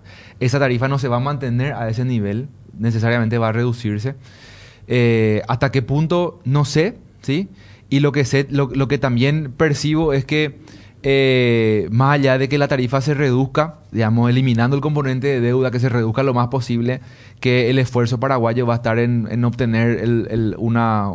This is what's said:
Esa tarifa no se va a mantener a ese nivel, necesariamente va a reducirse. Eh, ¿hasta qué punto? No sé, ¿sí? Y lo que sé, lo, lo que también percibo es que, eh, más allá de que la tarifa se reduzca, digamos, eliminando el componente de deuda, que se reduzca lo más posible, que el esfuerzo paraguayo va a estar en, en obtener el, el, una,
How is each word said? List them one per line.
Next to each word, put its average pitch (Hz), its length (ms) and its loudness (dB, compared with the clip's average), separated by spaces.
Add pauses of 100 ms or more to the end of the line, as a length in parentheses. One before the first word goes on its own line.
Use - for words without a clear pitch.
(400)
Esa 127 200 0
tarifa 127 280 0
no 139 100 0
se 131 100 -4
va 120 100 0
a - 20 -2
mantener 131 540 -2
a 113 160 -4
ese 113 160 -2
nivel, 117 420 -2 (320)
necesariamente 113 580 0
va 113 120 0
a - 20 0
reducirse. 117 640 -2 (720)
Eh, 113 600 2
¿hasta 127 240 0
qué 135 120 0
punto? 160 600 -2
No 143 200 2
sé, 160 320 0 (240)
¿sí? 175 280 -4 (400)
Y 139 100 2
lo 143 120 2
que 135 140 0
sé, 139 240 0
lo, 139 240 0
lo 135 140 0
que 139 100 0
también 139 580 0
percibo 156 580 0
es 131 120 -2
que, 151 300 -2 (460)
eh, 123 880 2
más 135 240 4
allá 135 220 2
de 135 120 -2
que 143 80 0
la 143 100 0
tarifa 135 340 0
se 147 120 0
reduzca, 139 600 0 (160)
digamos, 113 380 2
eliminando 123 460 2
el 143 60 0
componente 139 460 -2
de 135 120 0
deuda, 123 320 2
que 120 80 -2
se 123 100 2
reduzca 117 340 0
lo 135 100 0
más 120 160 0
posible, 120 500 -2 (400)
que 123 300 2
el 131 100 2
esfuerzo 120 400 0
paraguayo 120 480 0
va 117 60 2
a 117 40 0
estar 117 220 -2
en, 120 320 0
en 120 140 0
obtener 117 540 0
el, 113 300 0
el, 110 280 -2
una, 113 580 0